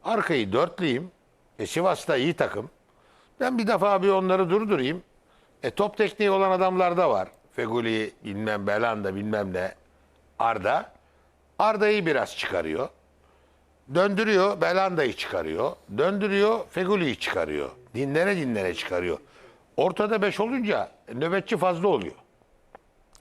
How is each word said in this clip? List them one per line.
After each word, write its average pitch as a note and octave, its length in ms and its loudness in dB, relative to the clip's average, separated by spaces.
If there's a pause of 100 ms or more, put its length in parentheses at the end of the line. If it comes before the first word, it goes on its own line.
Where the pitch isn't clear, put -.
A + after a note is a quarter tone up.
Arkayı C#3+ 500 0
dörtleyeyim. D#3+ 580 0 (480)
E, G#2+ 80 -4
Sivas D3+ 400 0
da D3 100 2
iyi D3+ 160 0
takım. A#2 360 -4 (720)
Ben B3+ 180 0
bir A3+ 100 0
defa G3 360 2
bir G3 60 4
onları F#3 400 2
durdurayım. F3+ 540 0 (600)
E, C3 80 -2
top G3+ 260 -2
tekniği G#3 340 2
olan F#3+ 200 4
adamlar F#3 460 2
da E3+ 120 4
var. F#2+ 180 0 (280)
Feguli, A2+ 580 -2 (100)
bilmem G#2 440 -4
Belanda, G#2 480 0
bilmem G#2 380 -4
ne. F#2 220 -4 (640)
Arda. A2+ 520 0 (680)
Arda'yı G#3 460 2
biraz C3 320 0
çıkarıyor. E2+ 520 -4 (1040)
Döndürüyor, G3+ 680 4
Belanda'yı E3+ 540 2
çıkarıyor. E2+ 560 -4 (260)
Döndürüyor, G3+ 640 2 (100)
Feguli'yi F3+ 500 -2
çıkarıyor. D2+ 500 -4 (260)
Dinlene D#3 420 0
dinlene G#2+ 360 -2
çıkarıyor. F2 440 -4 (600)
Ortada G3+ 440 0
beş G3 180 -2
olunca G#3+ 520 -2 (220)
nöbetçi F3 440 -2
fazla F3+ 300 0
oluyor. A2+ 280 0 (1040)